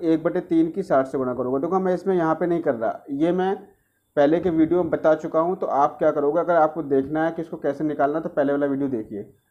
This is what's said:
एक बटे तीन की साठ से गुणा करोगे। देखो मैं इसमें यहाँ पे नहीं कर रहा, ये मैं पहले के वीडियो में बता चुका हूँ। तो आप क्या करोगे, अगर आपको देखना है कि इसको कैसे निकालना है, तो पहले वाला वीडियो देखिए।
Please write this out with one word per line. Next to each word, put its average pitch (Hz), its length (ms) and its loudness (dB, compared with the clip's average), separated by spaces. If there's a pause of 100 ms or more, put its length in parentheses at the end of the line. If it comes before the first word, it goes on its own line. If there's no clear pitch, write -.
एक 160 180 2
बटे 170 200 -2
तीन 165 280 2
की 196 120 -6
साठ 135 240 2
से 143 120 -6
गुणा 127 160 -2
करोगे। 127 260 -2
देखो 170 200 -2
मैं 185 140 0
इसमें 185 200 -2
यहाँ 160 200 2
पे 170 120 -2
नहीं 170 160 0
कर 143 120 0
रहा, 110 280 -4 (100)
ये 160 200 0
मैं 185 220 0 (640)
पहले 151 240 4
के 180 100 0
वीडियो 160 320 2
में 160 80 -2
बता 156 260 2
चुका 160 240 -2
हूँ। 175 160 0
तो 151 120 -6
आप 139 300 2
क्या 156 120 4
करोगे, 151 300 0
अगर 170 140 0
आपको 156 300 2
देखना 139 400 0
है 165 80 -2
कि 165 100 -8
इसको 165 160 -10
कैसे 143 260 -4
निकालना 147 340 0
है, 165 40 -6
तो - 80 -8
पहले 143 220 0
वाला 143 140 0
वीडियो 139 240 -2
देखिए। 110 360 -6 (240)